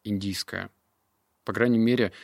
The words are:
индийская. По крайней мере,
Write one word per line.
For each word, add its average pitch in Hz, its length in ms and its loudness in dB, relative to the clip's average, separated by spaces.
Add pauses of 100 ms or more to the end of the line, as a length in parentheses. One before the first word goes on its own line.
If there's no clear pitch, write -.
индийская. 98 680 -6 (760)
По 110 80 -4
крайней 117 260 4
мере, 113 340 2 (120)